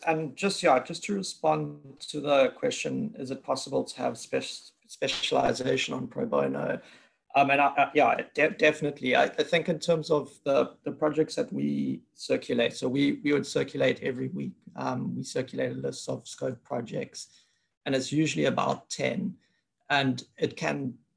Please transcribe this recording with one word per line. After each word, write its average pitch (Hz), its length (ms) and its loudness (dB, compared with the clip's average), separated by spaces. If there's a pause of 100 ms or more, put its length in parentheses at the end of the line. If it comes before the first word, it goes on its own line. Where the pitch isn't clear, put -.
And 160 300 -2
just, - 260 -2
yeah, 143 180 6
just - 260 -6
to 202 100 -2
respond 156 640 -2 (300)
to 151 100 -8
the 139 300 4
question, 135 680 -4
is 131 140 -8
it 135 100 -8
possible 135 440 -2
to - 120 -14
have 127 200 -2
spec-, 135 260 -4 (440)
specialization 131 1040 0
on 131 140 -6
pro - 180 -4
bono? - 560 0 (540)
Um, 139 160 6
and 139 100 6
I, 143 60 6 (100)
I, 139 160 4
yeah, 123 260 6 (140)
de-, 151 160 4
definitely. 147 680 2
I, 131 80 6
I 147 200 0
think 165 260 0
in 156 100 0
terms 165 320 0
of 139 180 2 (140)
the, 139 300 2 (100)
the 147 80 -4
projects 156 440 0
that - 180 -2
we 135 480 -2 (140)
circulate, - 580 0
so 131 160 -4
we, 143 340 2
we 147 80 0
would 143 160 2
circulate 139 560 0
every 131 240 -4
week. 139 240 -6 (240)
Um, 131 400 -4
we 131 80 -4
circulate 131 480 -4
a 131 40 -8
list 135 340 -6
of 131 180 -8
scope 131 380 -6
projects, - 640 -8 (580)
and 135 100 0
it's 131 160 -2
usually 151 340 2
about - 440 0
ten. - 460 -2 (540)
And 135 340 0 (140)
it - 180 -2
can 147 380 -4 (240)